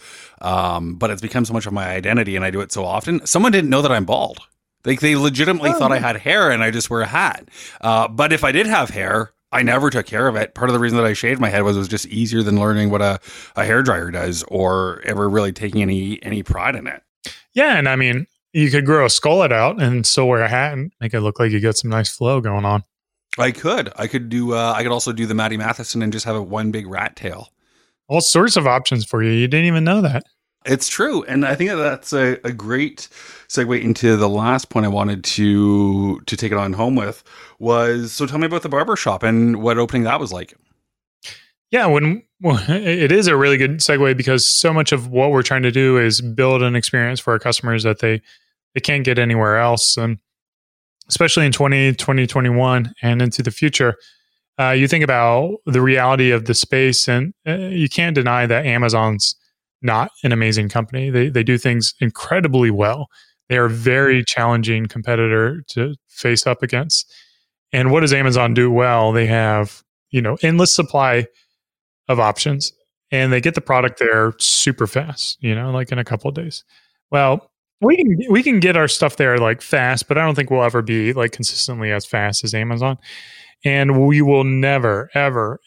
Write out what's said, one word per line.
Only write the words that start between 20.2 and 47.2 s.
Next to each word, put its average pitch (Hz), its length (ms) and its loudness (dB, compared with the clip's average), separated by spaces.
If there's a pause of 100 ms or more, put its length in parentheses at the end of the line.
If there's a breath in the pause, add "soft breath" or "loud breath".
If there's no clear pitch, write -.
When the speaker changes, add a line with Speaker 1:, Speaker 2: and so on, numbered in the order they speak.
Speaker 2:
wear 123 160 2
a 113 60 0
hat 131 240 -2
and 143 180 -8 (100)
make 113 140 -6
it 113 60 -2
look 104 180 -2
like 113 140 0
you 104 80 0
got 107 160 0
some - 140 -4
nice 110 180 0
flow 127 320 -2
going 104 240 -4
on. 104 180 0 (560)
Speaker 1:
I 127 120 2
could. 156 460 -4
I 107 120 -6
could 120 200 -4
do, 120 240 -2
uh, 117 240 0
I 110 60 -2
could 120 100 -2
also 120 200 -4
do 113 140 -4
the 107 80 -4
Matty 110 220 -2
Matheson 113 460 -6
and 110 100 -2
just 110 140 -8
have 113 100 -4
a 107 60 -6
one 107 280 -4
big 107 160 -8
rat 95 300 -8
tail. 95 320 -12 (600)
Speaker 2:
All 151 120 2
sorts 190 360 2
of 156 100 2
options 127 380 0
for 110 180 -2
you. 113 80 2
You 117 180 2
didn't 160 180 2
even 165 180 2
know 196 180 2
that. 139 220 -2 (400)
Speaker 1:
It's 131 240 0
true. 233 360 -2
And 139 200 -2
I 139 120 -2
think 175 140 -2
that 202 60 -4
that's 147 360 -4
a, 127 320 0
a 123 80 -4
great 123 560 -6 (400 loud breath)
segue 120 340 0
into 113 340 2
the 104 120 2
last 113 420 0
point 107 160 0
I 101 40 0
wanted 101 340 -2
to, 101 960 2
to - 160 -8
take 107 160 -4
it 104 60 -2
on 98 160 -4
home 117 200 -2
with 104 300 -4 (340 loud breath)
was, 117 540 0
so 147 140 -4
tell 143 120 -6
me 160 80 0
about 165 160 -4
the 170 60 -10
barbershop 143 560 -2
and 113 360 2
what 113 160 0
opening 120 280 0
that 127 160 -2
was 110 120 -8
like. 92 220 -12 (1160 loud breath)
Speaker 2:
Yeah, 233 140 2
when, 156 360 2 (100)
<laughs> - 80 -20
well, 147 280 2
it 170 420 0
is 196 160 4
a 160 100 4
really 139 200 4
good 135 220 0
segue 139 380 2
because 127 300 2
so - 260 2
much 156 200 2
of 123 160 -2
what 131 240 2
we're 131 100 4
trying 131 200 0
to 123 100 2
do 127 260 4
is 113 220 2
build 127 420 2
an 123 140 2
experience 120 420 0
for - 140 -2